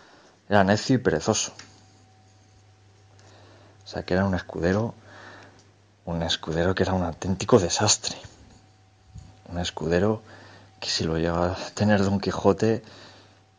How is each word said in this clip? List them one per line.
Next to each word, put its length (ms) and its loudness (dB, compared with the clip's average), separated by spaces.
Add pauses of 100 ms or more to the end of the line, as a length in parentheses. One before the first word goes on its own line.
(480)
Era 160 6
necio 320 2
y 20 0
perezoso. 540 0 (2250)
O 40 -20
sea, 140 -8
que 120 -2
era 120 4
un 80 0
escudero, 600 -2 (1080)
un 180 -4
escudero 520 -2
que 80 -2
era 100 0
un 100 -2
auténtico 560 2
desastre. 580 -2 (1300)
Un 100 -10
escudero 640 0 (580)
que 80 -10
si 160 -2
lo 120 -2
llega 360 0
a 40 -6 (180)
tener 280 2
Don 180 0
Quijote, 600 2 (760)